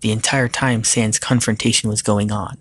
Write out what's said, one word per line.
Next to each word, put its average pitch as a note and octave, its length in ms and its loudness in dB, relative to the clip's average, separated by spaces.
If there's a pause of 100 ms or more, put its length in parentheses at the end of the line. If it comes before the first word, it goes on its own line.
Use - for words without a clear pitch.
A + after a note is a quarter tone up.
The G#2+ 100 0
entire A#2+ 360 0
time A#2+ 360 0
Sam's A2 360 0
confrontation A#2 720 0
was G#2 120 -2
going G#2 300 0
on, G#2 300 -4